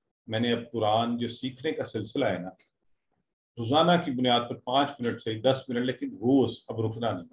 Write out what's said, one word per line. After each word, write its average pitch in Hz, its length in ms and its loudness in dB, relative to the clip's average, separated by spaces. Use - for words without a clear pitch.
मैंने 117 240 0
अब 117 200 -2
कुरान 113 440 2
जो 117 120 -4
सीखने 131 440 -6
का 135 120 -6
सिलसिला 117 440 -2
है 90 140 -2
ना, 90 140 -12
रोजाना 156 380 4
की 170 140 0
बुनियाद 123 320 2
पर 120 120 -6
पाँच 139 460 0
मिनट 117 180 -2
से 110 220 -6
दस 131 300 2
मिनट, 123 140 -2
लेकिन 127 260 -4
रोज 120 600 2
अब 117 100 -6
रुकना 110 320 -2
नहीं 87 200 -8